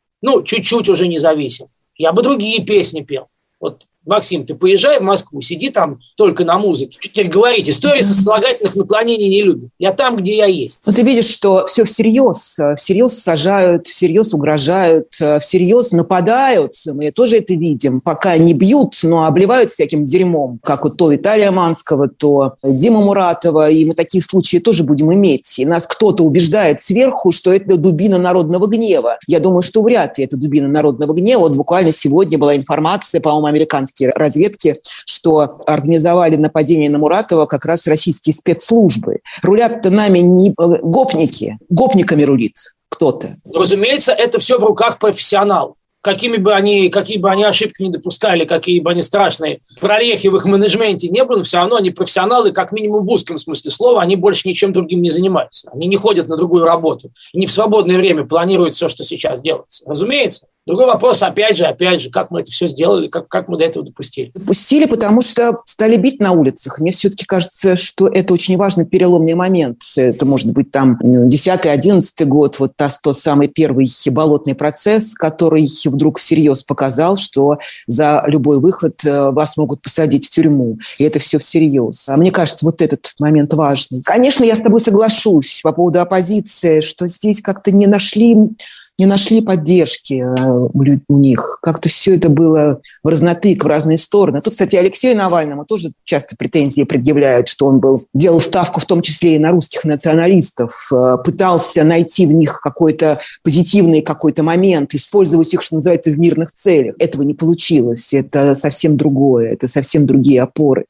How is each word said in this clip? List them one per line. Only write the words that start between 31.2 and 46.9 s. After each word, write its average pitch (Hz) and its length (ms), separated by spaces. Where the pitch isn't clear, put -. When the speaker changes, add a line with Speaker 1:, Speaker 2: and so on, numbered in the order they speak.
Speaker 2:
Вот 151 160
буквально 170 340
сегодня 156 480
была 147 160
информация, 156 640
по-моему, 151 260
американские 151 500
разведки, 156 600
что 156 400
организовали 160 720
нападение 151 540
на 147 80
Муратова 160 480
как - 180
раз 165 220
российские 156 480
спецслужбы. 175 840
Рулят-то 226 480
нами 202 280
не, 180 320
э, - 20
гопники. 165 760
Гопниками 180 520
рулит 131 340
кто-то. - 380
Speaker 1:
Разумеется, 208 580
это 233 260
все 247 200
в 214 60
руках 220 340
профессионалов. 196 760
Какими 214 340
бы 202 160
они, 196 360
какие 190 300